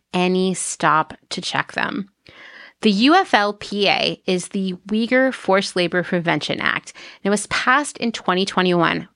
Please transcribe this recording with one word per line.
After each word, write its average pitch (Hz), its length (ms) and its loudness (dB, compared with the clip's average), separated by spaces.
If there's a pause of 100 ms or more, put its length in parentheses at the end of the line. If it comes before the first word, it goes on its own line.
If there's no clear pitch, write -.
(140)
any 185 400 2
stop 156 640 0 (160)
to 180 100 -8
check - 320 -6
them. - 360 -6 (720)
The 220 100 4
U 247 240 4
F 381 180 2
L 208 220 4
P 202 340 -2
A - 360 0
is 180 240 -2
the 190 260 -4 (120)
Uyghur 240 460 2
Forced 196 420 0
Labor 180 260 0
Prevention 165 600 -2
Act, - 340 -4
and - 300 -12
it - 40 0
was 208 180 0
passed - 500 0
in 233 160 -4
twenty 185 320 0
twenty-one, 175 680 2